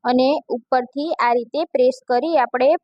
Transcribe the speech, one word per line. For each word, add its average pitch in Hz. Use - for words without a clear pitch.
અને 254
ઉપરથી 254
આ 240
રીતે 247
પ્રેસ 262
કરી 285
આપણે 247